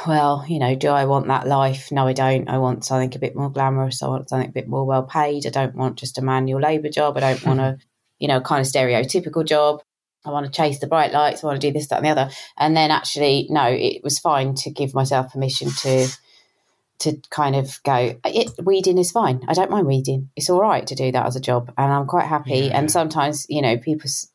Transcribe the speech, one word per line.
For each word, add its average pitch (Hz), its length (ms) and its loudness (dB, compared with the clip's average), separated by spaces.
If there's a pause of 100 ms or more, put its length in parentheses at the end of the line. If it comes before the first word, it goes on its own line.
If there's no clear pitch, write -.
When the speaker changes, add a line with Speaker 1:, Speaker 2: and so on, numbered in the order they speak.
Speaker 1:
well, 143 440 2
you 165 100 -2
know, 131 160 2
do 143 140 0
I 143 160 4
want 139 240 2
that 131 180 0
life? 135 460 0
No, 135 160 2
I 131 40 2
don't. 131 360 2
I 131 100 0
want 127 260 0
something 131 300 -2
a 135 60 -10
bit 135 160 -4
more 139 140 -4
glamorous. 135 520 -2
I 135 60 -4
want 131 200 -4
something 127 200 -2
a - 40 -14
bit 123 140 -6
more 135 180 -2
well 131 200 0
paid. 147 420 -2
I 127 40 -2
don't 135 260 -2
want 127 200 -2
just 127 220 -10
a 131 40 -4
manual 131 380 0
labour 151 280 0
job. 147 280 0
I 135 40 -2
don't 131 260 0
want 131 140 2
a, 131 180 -2 (200)
Speaker 2:
<laughs> - 200 -20
Speaker 1:
you 143 80 -2
know, 131 140 2
kind 139 200 0
of 131 120 0
stereotypical 131 760 0
job. 151 340 2 (440)
I 151 60 -10
want 143 160 -4
to 135 60 -10
chase 147 280 0
the 147 80 -4
bright 156 240 2
lights. 147 320 0
I - 20 -2
want 139 140 -2
to 147 80 0
do 143 40 0
this, 151 160 -4
that - 100 0
and 147 80 0
the 156 40 4
other." 135 200 2 (280)
And 156 180 2
then 156 140 4
actually, 143 580 0
no, 147 200 2
it - 340 0
was - 160 -2
fine 135 380 0
to 139 140 -8
give 139 220 -4
myself 131 400 0
permission 135 380 -4 (120)
to, 131 260 2 (920)
to 151 160 0 (140)
kind 143 240 0
of 135 300 -2
go, 123 400 0
"It, 220 260 0 (100)
weeding 190 380 2
is 175 140 2
fine. 139 340 2
I 160 80 0
don't 185 160 2
mind 190 160 2
weeding. 135 480 0
It's - 160 -4
all 180 100 4
right 196 240 2
to - 120 -8
do 131 160 0
that 127 140 0
as 123 100 -2
a 127 40 -4
job. 123 380 -2
And 139 140 2
I'm 139 160 0
quite 175 180 2
happy." 147 320 -2
Speaker 2:
Yeah. 135 180 0
Speaker 1:
And 151 140 2
sometimes, 156 580 0
you - 140 0
know, 120 160 2
people, 156 280 -4
s-, - 280 -6